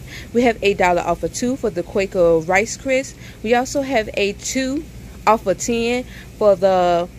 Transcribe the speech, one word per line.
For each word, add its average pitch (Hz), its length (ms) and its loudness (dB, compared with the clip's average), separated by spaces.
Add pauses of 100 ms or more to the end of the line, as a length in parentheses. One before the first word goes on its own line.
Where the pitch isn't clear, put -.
(340)
We 233 80 4
have 233 200 2
a 202 120 4
dollar 180 280 4
off 170 220 -2
of 165 100 -4
two 254 220 -2
for 240 140 -4
the 170 140 -4
Quaker 180 560 2
Rice 190 360 0
Crisps. 262 420 -4 (260)
We 220 100 0
also 254 280 0
have 254 340 -2
a 202 180 0
two 269 500 -4 (420)
off 220 220 2
of 175 100 0
ten 240 460 -2 (340)
for 202 200 4
the 180 500 2 (120)